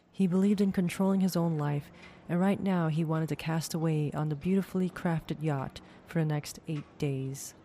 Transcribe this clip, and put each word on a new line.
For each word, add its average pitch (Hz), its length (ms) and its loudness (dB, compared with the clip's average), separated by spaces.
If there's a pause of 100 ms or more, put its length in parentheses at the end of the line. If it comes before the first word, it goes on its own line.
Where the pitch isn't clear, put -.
(120)
He 196 140 2
believed 190 340 4
in 202 100 2
controlling 190 500 2
his 185 160 2
own 170 200 2
life, 147 340 -2 (380)
and 170 100 0
right 190 220 2
now 180 280 2
he 160 160 0
wanted 160 260 0
to 147 60 -4
cast 160 360 -4
away 156 400 0
on 151 160 -2
the 151 80 -2
beautifully 185 540 0
crafted 160 520 -2
yacht 143 380 -2 (260)
for - 120 -2
the 156 80 2
next 151 320 -2 (100)
eight 151 160 -4 (140)
days. 135 560 -4 (100)